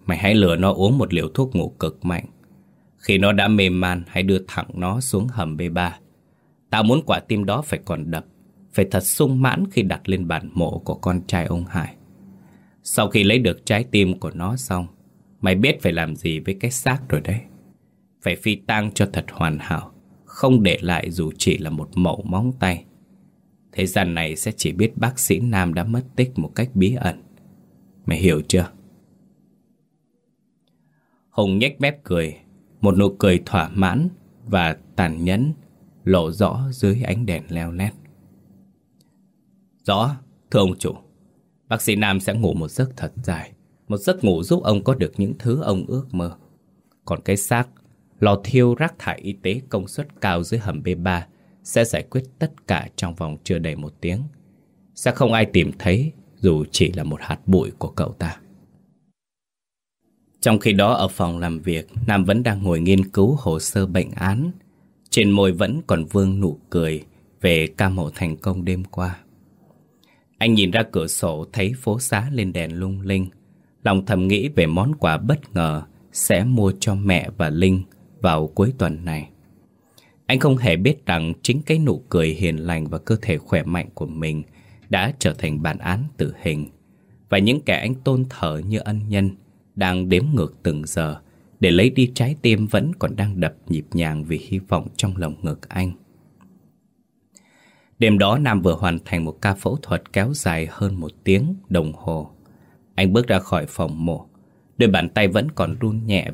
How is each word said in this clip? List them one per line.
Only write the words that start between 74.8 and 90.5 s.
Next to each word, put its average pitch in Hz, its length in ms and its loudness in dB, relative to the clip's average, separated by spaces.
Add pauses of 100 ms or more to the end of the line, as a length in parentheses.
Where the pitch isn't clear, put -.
quà 80 240 0
bất 120 360 -2
ngờ 78 280 0 (300)
sẽ 95 320 0
mua 113 360 2
cho 104 140 0
mẹ 95 420 0
và 80 140 -2
Linh 92 320 2 (380)
vào 78 260 2
cuối 101 320 0
tuần 80 260 -2
này. 78 260 -6 (960)
Anh 131 120 2
không 135 180 4
hề 113 200 2
biết 98 300 0
rằng 82 260 -2 (100)
chính 135 200 0
cái 160 160 0
nụ 131 300 0
cười 82 200 2
hiền 80 280 -2
lành 80 300 -4
và 78 120 -6
cơ - 240 0
thể 80 160 -2
khỏe 82 240 -2
mạnh 85 320 -4
của 78 120 -8
mình 78 360 -6 (460)
đã 98 300 0
trở 76 160 0
thành 76 280 -4
bản 80 160 -4
án 98 260 -4 (120)
tử 76 260 -4
hình. 76 260 -4 (600)
Và 101 100 2
những 120 220 4
kẻ 98 160 0
anh 113 180 -2
tôn 131 360 0
thờ 78 360 -4
như 107 120 -2
ân 104 300 -4
nhân 98 220 2 (440)
đang 92 340 0
đếm 92 160 4 (100)
ngược 85 280 0